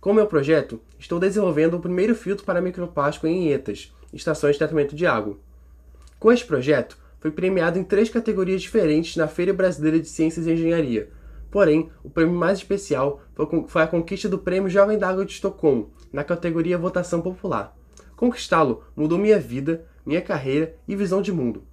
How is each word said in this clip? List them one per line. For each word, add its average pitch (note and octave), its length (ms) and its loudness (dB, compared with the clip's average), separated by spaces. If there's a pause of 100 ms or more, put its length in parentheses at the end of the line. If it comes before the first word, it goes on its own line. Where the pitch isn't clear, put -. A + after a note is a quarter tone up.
Com G3 120 0
meu G#3+ 120 4
projeto, D3 560 0 (160)
estou - 220 -6
desenvolvendo F3+ 560 2
o F3 40 -4
primeiro F3+ 360 0
filtro G3 280 -6
para F3 160 -2
microplástico E3+ 680 -4
em E3 260 0
etas, - 400 -6 (180)
estações D3 440 0
de C#3+ 40 -10
tratamento D3 360 0
de E3 100 -2
água. G#2+ 320 0 (840)
Com A3 120 6
este A#3+ 140 4
projeto, C3 520 0 (220)
fui D#3 120 -4
premiado F3 480 0
em F#3 60 -4
três G#3+ 240 2
categorias F#3+ 520 -2
diferentes E3 540 0
na D#3 140 0
Feira F3+ 240 0
Brasileira D#3 440 2
de D#3+ 120 -2
Ciências E3 360 -2
e E3 60 0
Engenharia. E3 580 0 (400)
Porém, D#3+ 400 4 (140)
o D3+ 60 -16
prêmio E3 240 2
mais F3 240 0
especial C#3+ 640 -4 (120)
foi D#3 120 -4
con-, D#3+ 200 -2
foi - 160 0
a D#3+ 60 2
conquista E3+ 400 -4
do F#3+ 100 -2
Prêmio F#3 320 -2
Jovem G3+ 280 4
da F#3+ 100 0
Água F#3+ 180 -2
de - 60 -12
Estocolmo, C#3+ 600 0 (200)
na C#3 100 -6
categoria E3+ 560 -2
Votação F3 440 -2
Popular. E3+ 520 -6 (440)
Conquistá-lo E3 680 0 (100)
mudou D#3 240 0
minha G#3 220 4
vida, C#3 460 -4 (200)
minha D#3+ 160 -2
carreira D3+ 540 -2 (100)
e G3 120 -6
visão G3 240 0
de G3+ 100 -4
mundo. B2+ 420 -2